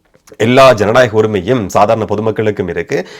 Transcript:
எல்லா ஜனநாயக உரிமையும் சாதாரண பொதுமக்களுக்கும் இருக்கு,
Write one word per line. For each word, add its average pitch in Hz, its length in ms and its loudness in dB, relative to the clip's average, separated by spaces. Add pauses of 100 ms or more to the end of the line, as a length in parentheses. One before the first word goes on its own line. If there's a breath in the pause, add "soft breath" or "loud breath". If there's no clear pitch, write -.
(380)
எல்லா 127 360 4
ஜனநாயக 110 480 2
உரிமையும் 107 460 -2
சாதாரண 107 380 0
பொதுமக்களுக்கும் 104 640 -4
இருக்கு, 85 380 -6 (120)